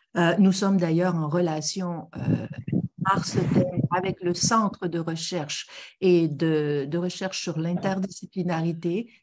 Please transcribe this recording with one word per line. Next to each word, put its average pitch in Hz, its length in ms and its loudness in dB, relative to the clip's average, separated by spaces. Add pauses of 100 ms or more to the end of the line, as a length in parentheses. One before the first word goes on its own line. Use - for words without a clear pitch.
(180)
Euh, 170 220 6
nous 190 140 8
sommes 196 240 2
d'ailleurs 175 380 2
en 156 120 -2
relation, 170 920 -2
euh, - 300 -2 (580)
par 196 180 2
ce - 140 -6
thème 220 440 2 (100)
avec 185 300 -2
le 175 120 0
Centre 214 540 0
de 165 120 -4
recherche 165 680 -6 (340)
et 175 260 6
de, 147 640 0
de 165 80 -2
recherche 180 440 -4
sur 160 180 -4
l'interdisciplinarité 175 1500 -2 (120)